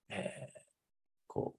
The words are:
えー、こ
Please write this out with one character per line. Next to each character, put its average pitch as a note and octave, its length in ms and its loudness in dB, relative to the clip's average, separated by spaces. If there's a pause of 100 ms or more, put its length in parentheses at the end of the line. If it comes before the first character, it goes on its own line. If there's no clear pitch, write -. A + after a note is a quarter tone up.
え - 400 0
ー、 - 100 -16 (680)
こ - 320 2